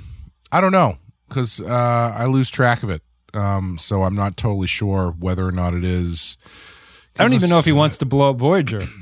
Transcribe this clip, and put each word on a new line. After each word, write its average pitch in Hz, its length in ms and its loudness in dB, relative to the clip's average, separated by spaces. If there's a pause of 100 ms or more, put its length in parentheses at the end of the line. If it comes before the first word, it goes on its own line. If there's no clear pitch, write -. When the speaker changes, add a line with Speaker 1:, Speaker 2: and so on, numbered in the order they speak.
(500)
Speaker 1:
I 170 120 2
don't 190 100 2
know, 147 240 2 (320)
'cause, 123 320 -6
uh, 117 560 0
I 117 80 -4
lose 131 240 2
track 120 340 0
of 110 60 -4
it. 85 140 -4 (320)
Um, 98 420 -2
so 95 260 -2
I'm 95 120 0
not 101 240 -2
totally 98 280 -2
sure 98 520 -2
whether 92 280 -2
or 92 60 -2
not 87 220 -2
it 87 100 -2
is. 90 540 -4 (800)
Speaker 2:
I - 40 4
don't 247 120 4
even 180 160 4
know 170 80 6
if 151 80 4
he 160 60 4
Speaker 1:
It's, 143 40 4
Speaker 2:
wants 151 220 2
to 147 80 -2
blow 139 240 4
up 131 80 0
Voyager 127 500 0 (140)